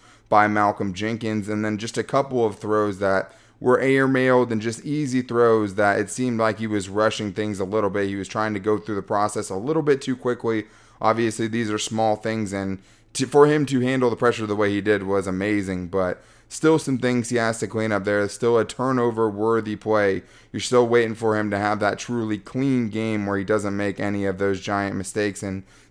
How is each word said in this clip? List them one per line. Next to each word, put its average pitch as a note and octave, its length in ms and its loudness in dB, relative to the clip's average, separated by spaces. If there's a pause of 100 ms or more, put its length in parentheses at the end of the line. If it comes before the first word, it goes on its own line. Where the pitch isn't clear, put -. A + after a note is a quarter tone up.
(300)
by G#2 180 6
Malcolm G#2 460 0
Jenkins, G#2+ 560 -4
and G#2+ 160 -2
then G#2+ 120 -2
just A2 200 -8
a A2+ 60 0
couple C3 420 0
of G2+ 140 -2
throws G#2 400 0
that F#2+ 340 0 (280)
were B2 200 4
airmailed C3 720 4
and G#2+ 80 -2
just A2+ 240 -6
easy C#3+ 360 -2
throws A2+ 540 2
that G#2 240 2
it G2+ 100 -2
seemed B2 300 -2
like A2 200 0
he A2+ 80 -4
was G2+ 200 -2
rushing G#2+ 460 -2
things G#2+ 260 -4
a G2 60 -2
little G2+ 240 0
bit. G2+ 180 0
He G2 80 -4
was F#2+ 140 -6
trying G#2+ 240 -2
to G2+ 60 -4
go G#2+ 180 0
through G#2 180 -6
the G2 60 -4
process G#2 480 -2
a F#2+ 80 -6
little D3+ 240 -2
bit C#3+ 200 2
too C3 140 -4
quickly. A2+ 480 -2 (380)
Obviously, A2 440 2
these A2+ 240 -2
are G#2+ 80 -2
small A2 380 0
things, A2 380 -4
and F#2+ 260 -4 (360)
to, C3 100 -2
for C#3+ 220 8
him D3 180 2
to C3+ 160 0
handle B2+ 280 2
the A2 60 -2
pressure A#2 300 0
the G#2 100 -2
way G#2 140 2
he G2+ 100 0
did G2+ 240 2
was G2 240 0
amazing, F#2+ 600 -2
but F#2 340 -2 (240)
still D#3 320 2
some C3+ 200 -2
things B2 280 0
he B2 80 -2
has A2+ 240 0
to G#2+ 80 -4
clean A2 240 -2
up G2 140 -2
there. G#2 240 0
Still A#2 280 2
a A2 60 4
turnover-worthy A2+ 1120 0
play. G2+ 480 0 (300)
You're G2 80 -6
still B2 260 4
waiting A2+ 260 4
for G#2+ 240 0
him G#2+ 140 -2
to G2+ 80 0
have G#2 220 0
that G2+ 180 0
truly A2 380 -4
clean B2+ 500 -2
game G#2+ 380 -4
where G2+ 120 -2
he G2 60 -2
doesn't G2+ 320 -2
make G2+ 240 -4
any G2+ 240 -2
of F#2+ 140 -2
those G2 240 0
giant G2+ 340 -2
mistakes, G#2 480 -4
and F#2+ 200 -6 (280)